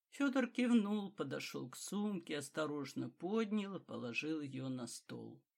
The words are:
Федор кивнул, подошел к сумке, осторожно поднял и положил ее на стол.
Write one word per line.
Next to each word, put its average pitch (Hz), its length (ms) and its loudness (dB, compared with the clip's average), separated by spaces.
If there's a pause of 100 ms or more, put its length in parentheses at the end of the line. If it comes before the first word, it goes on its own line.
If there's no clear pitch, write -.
(120)
Федор 269 360 4
кивнул, 214 640 4
подошел 139 560 -4
к 127 80 -12
сумке, 202 600 -2
осторожно 143 720 -2
поднял 202 680 0
и 139 80 -6
положил 120 560 -2
ее 135 300 -4
на 127 160 -4
стол. 120 560 -10 (160)